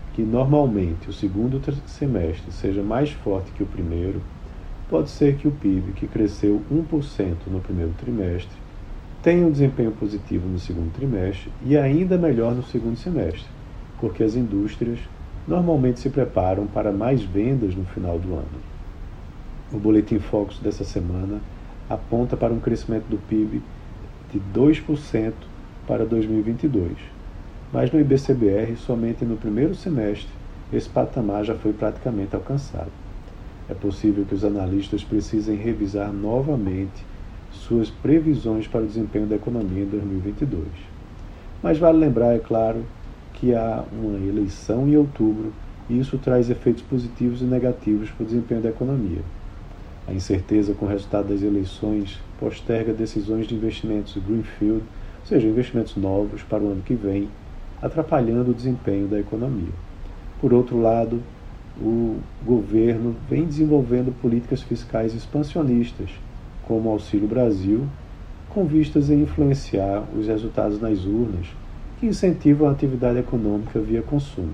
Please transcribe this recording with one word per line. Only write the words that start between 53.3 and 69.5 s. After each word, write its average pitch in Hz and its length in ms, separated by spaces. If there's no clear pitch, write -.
de 113 80
investimentos 110 640
greenfield, 107 640
ou - 60
seja, 123 220
investimentos 113 480
novos 101 460
para 107 200
o 104 80
ano 95 120
que 123 120
vem, 101 340
atrapalhando 123 720
o 120 40
desempenho 113 540
da 104 100
economia. 107 540
Por 104 100
outro 123 280
lado, 117 420
o 113 380
governo 113 720
vem 156 160
desenvolvendo 135 760
políticas 120 420
fiscais 113 520
expansionistas, 120 960
como 113 220
o 110 60
Auxílio 104 340
Brasil, 113 580
com 202 140
vistas 147 440
em 147 140
influenciar 139 800